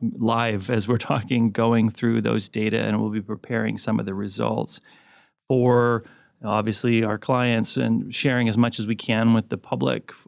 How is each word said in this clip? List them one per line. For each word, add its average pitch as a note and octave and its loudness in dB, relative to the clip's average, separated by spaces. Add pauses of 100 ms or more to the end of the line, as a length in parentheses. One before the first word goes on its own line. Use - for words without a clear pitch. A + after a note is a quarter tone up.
live A2+ 0
as A2+ 0
we're A#2 2
talking, A#2 0
going A2+ 2
through A#2 0
those A2+ 0
data, A2 -2
and A2 -2
we'll A2 -4
be G#2+ -4
preparing A2 -6
some A2 0
of G#2 -6
the G2 -6
results A2 -2 (640)
for, B2 4 (400)
obviously, A2+ 2
our G#2+ -2
clients A#2+ 0
and A#2 -2
sharing B2 2
as A2 0
much A#2 2
as G#2 -4
we A2+ -2
can A2+ 2
with A2 2
the - -4
public, B2+ -4 (160)